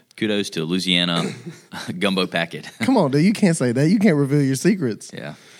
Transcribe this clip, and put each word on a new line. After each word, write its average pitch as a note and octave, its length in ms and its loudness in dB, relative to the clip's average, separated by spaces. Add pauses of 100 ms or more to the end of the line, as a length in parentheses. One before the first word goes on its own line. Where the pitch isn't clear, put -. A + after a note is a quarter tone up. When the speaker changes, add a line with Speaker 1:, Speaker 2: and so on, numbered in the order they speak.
(180)
Speaker 1:
Kudos G#2 340 -2
to D#2+ 140 -4
Louisiana F2 680 0 (320)
<laughs> - 360 -12
Gumbo F#2+ 280 0
Packet. E2+ 480 -6
<laughs> - 60 -20
Speaker 2:
Come C4 160 2
on, D3+ 140 2
dude. C#3+ 120 2
You G#3 100 4
can't E3+ 220 2
say B2 160 0
that. C3+ 180 2
You G#3+ 80 4
can't F#3+ 200 4
reveal C#3+ 240 2
your C3+ 140 2
secrets. D#3+ 580 -2
Speaker 1:
Yeah. - 220 -12 (240)